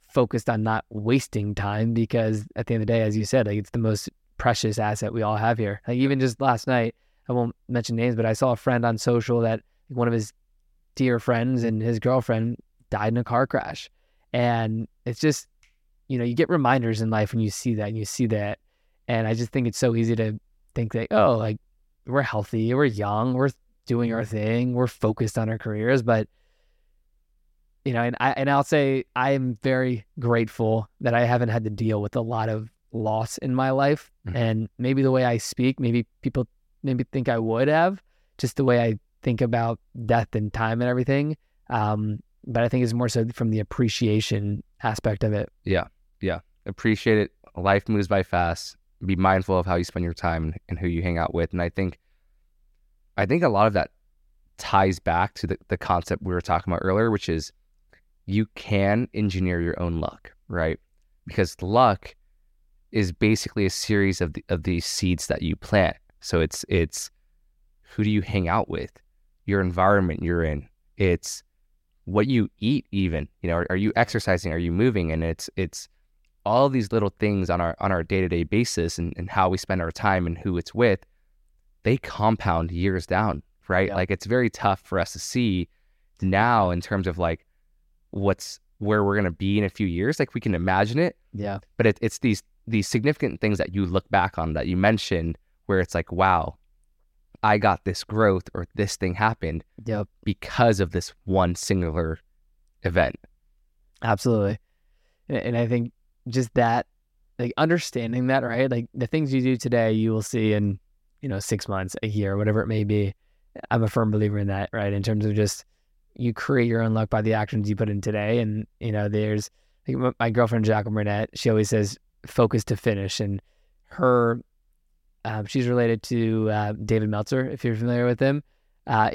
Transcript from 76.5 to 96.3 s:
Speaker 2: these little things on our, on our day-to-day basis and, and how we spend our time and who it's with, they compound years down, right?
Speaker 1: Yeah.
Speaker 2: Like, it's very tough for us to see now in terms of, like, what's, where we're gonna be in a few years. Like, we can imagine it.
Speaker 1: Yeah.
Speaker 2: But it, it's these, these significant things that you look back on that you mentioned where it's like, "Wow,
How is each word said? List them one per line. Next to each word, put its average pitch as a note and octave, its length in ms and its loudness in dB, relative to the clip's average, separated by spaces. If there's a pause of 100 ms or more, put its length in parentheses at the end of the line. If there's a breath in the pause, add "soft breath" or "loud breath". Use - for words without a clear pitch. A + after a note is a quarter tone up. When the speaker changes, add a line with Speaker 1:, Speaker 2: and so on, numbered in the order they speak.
Speaker 2:
these A#2 240 -2
little G#2 260 0
things G2 300 0
on F2 100 0
our, E2+ 200 -2
on G2 120 0
our E2+ 120 0
day-to-day F2 420 0
basis G2 520 -2
and, E2+ 200 -4
and F2 120 -8
how F#2 200 2
we F#2 80 0
spend F#2+ 240 -4
our E2 100 -4
time F#2+ 340 0
and E2 120 -4
who F2+ 200 -4
it's - 160 -8
with, A2 280 2 (840)
they B2 140 2
compound F2+ 720 0
years F#2 340 -2
down, F2+ 380 0 (240)
right? F#2+ 220 2
Speaker 1:
Yeah. - 60 -4
Speaker 2:
Like, F#2 140 0
it's G2 160 -4
very A#2+ 240 2
tough - 300 0
for - 180 -4
us E2+ 140 -2
to - 80 -14
see G2+ 480 -2 (540)
now G2+ 480 4
in F2 100 0
terms F#2+ 260 -4
of, F2 120 -4
like, E2 280 -2 (640)
what's, - 500 -2 (160)
where G#2 260 2
we're G2 140 2
gonna F#2+ 120 2
be G2 280 -2
in G2+ 80 2
a F#2 40 -2
few G2+ 180 -2
years. F#2+ 320 -2
Like, C#3+ 140 -2
we A#2+ 60 -6
can G#2 160 -2
imagine G2 440 2
it. F3 180 0 (160)
Speaker 1:
Yeah. G2+ 260 -6 (160)
Speaker 2:
But A#2 100 2
it, G#2+ 160 4
it's A2+ 180 -2
these, A2 220 0 (240)
these A2 220 0
significant B2+ 540 -2
things G#2 160 0
that F2 180 -4
you G2 100 0
look F2+ 240 -2
back F#2+ 280 2
on D#2+ 160 -2
that D2 140 -2
you F2+ 100 0
mentioned F#2 600 0 (280)
where F#2+ 160 2
it's - 120 -4
like, E2+ 200 -4
"Wow, F2+ 440 2 (840)